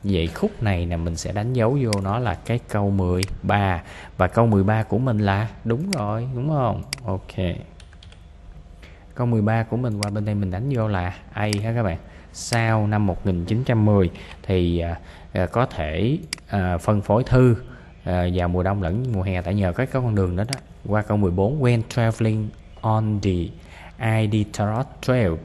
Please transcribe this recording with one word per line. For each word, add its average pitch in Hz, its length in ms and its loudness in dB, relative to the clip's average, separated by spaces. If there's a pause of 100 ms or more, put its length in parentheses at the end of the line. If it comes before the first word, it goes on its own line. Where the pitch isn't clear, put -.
Vậy 90 240 2
khúc 202 360 -4
này 92 220 0
nè, 85 120 -2
mình 82 180 -2
sẽ - 160 -6
đánh 104 220 -2
dấu 123 280 2
vô 107 220 0
nó 98 160 0
là 117 140 -2
cái 117 260 -2 (100)
câu 101 220 0
mười 92 300 2 (220)
ba. 98 380 0 (360)
Và 92 100 4
câu 117 200 4
mười 101 160 4
ba 107 200 2
của 104 140 0
mình 123 200 2
là 101 300 2 (160)
đúng 139 280 -2
rồi, 113 440 -2
đúng 131 140 -2
không? 117 340 0 (220)
Ok. - 300 -6 (1800)
Câu 123 120 0
mười 113 140 4
ba 110 220 2
của 120 140 -2
mình 120 220 -2
qua 104 120 -4
bên 104 140 -2
đây 107 100 0
mình 101 160 0
đánh 107 240 -4
vô 110 120 0
là 90 260 -2 (200)
A 107 140 0 (160)
ha 113 120 -2
các 120 80 0
bạn. 90 140 -2 (360)
Sau 113 540 0
năm 104 180 2
một 90 200 -2
nghìn 90 200 0
chín 113 180 0
trăm 113 220 4
mười 101 240 6 (380)
thì, 87 320 2
à, 82 200 -4 (340)
à, 92 120 0
có 117 200 0
thể, 90 520 -2 (320)
à, 90 280 0
phân 104 240 2
phối 107 220 2
thư, 127 320 6 (480)
à, 90 300 0
vào 87 160 2
mùa 90 140 2
đông 101 180 0
lẫn 95 320 0
mùa 98 80 0
hè 92 200 -2
tại 92 120 -2
nhờ 98 180 2
có 85 60 -4
cái 127 160 0
con 127 220 0
đường 92 200 2
đó 92 80 0
đó. - 160 -2 (260)
Qua 107 160 2
câu 104 160 0
mười 101 140 4
bốn, 107 320 2
"When 120 260 4
traveling 110 580 0 (340)
on 110 400 2
the 98 100 2 (880)
Iditarod 107 680 0 (160)
Trail 123 300 2 (140)